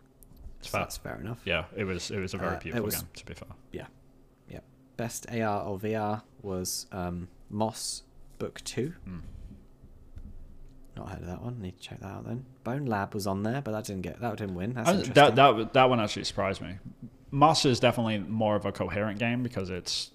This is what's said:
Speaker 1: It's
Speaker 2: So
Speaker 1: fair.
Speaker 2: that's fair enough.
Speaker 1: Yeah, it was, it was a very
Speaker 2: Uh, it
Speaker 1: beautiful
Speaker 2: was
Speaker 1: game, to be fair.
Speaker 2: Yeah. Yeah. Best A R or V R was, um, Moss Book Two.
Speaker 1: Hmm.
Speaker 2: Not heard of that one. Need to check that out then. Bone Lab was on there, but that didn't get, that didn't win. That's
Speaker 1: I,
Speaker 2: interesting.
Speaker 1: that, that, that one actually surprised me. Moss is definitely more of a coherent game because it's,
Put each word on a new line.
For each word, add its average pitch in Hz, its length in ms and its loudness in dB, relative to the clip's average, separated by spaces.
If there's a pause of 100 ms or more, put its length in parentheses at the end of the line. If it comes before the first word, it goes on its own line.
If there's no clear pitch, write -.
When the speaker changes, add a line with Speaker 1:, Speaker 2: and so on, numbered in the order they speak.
(600)
Speaker 1:
It's - 100 -12
Speaker 2:
So - 80 -2
Speaker 1:
fair. 95 40 0
Speaker 2:
that's - 160 -6
fair - 220 -8
enough. 110 260 -8
Speaker 1:
Yeah, 85 200 0 (100)
it 107 80 -2
was, 92 260 -4
it 107 100 -4
was 92 140 -4
a 98 40 -4
very 90 160 -2
Speaker 2:
Uh, - 20 -4
it - 80 -8
Speaker 1:
beautiful 110 220 -2
Speaker 2:
was - 100 -2
Speaker 1:
game, 85 180 -6
to - 120 -16
be - 100 -12
fair. - 140 -16 (220)
Speaker 2:
Yeah. - 160 -10 (640)
Yeah. - 100 -14 (380)
Best - 320 -6
A 113 140 0
R 104 200 0
or 98 140 -4
V 107 180 -2
R 107 280 0 (180)
was, 92 500 -4
um, 87 360 -4 (240)
Moss - 520 -4 (360)
Book - 240 -8
Two. 147 300 -4 (120)
Speaker 1:
Hmm. 90 140 -10 (1800)
Speaker 2:
Not - 140 -10
heard 85 120 -10
of 82 60 -10
that 87 140 -8
one. 120 180 -6
Need 92 180 -8
to - 40 -20
check - 200 -12
that 101 60 -10
out 101 180 -10
then. 120 200 -8 (180)
Bone 135 220 -4
Lab 101 300 -2
was 101 100 -4
on 98 180 0
there, 120 180 0
but 110 100 -4
that 107 140 -4
didn't 95 180 -6
get, - 180 -8
that 113 160 -2
didn't 98 180 -4
win. 101 180 -2
That's 120 160 -2
Speaker 1:
I, - 20 8
Speaker 2:
interesting. 185 240 2
Speaker 1:
that, 143 200 10
that, 117 380 8
that 127 160 8
one 123 100 6
actually 104 260 -2
surprised 98 360 0
me. 87 140 -8 (560)
Moss 156 340 8
is 120 140 6
definitely 113 400 4
more 107 360 2
of 98 100 0
a 101 60 -2
coherent 101 460 -2
game 120 240 2
because 95 300 -4
it's, - 440 -4